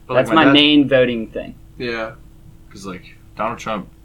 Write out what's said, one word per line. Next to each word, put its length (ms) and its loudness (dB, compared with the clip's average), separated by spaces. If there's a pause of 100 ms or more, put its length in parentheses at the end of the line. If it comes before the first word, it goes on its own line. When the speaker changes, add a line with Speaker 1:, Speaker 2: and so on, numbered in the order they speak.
Speaker 1:
But, 80 -8
like, 100 2
Speaker 2:
That's 100 0
Speaker 1:
my 80 6
Speaker 2:
my 20 4
Speaker 1:
dad 80 4
Speaker 2:
main 360 4
voting 380 0
thing. 280 -12 (220)
Speaker 3:
Yeah. 340 -8 (580)
Speaker 1:
'Cause, 160 -20
like, 300 -16 (220)
Donald 220 -6
Trump, 280 -8 (180)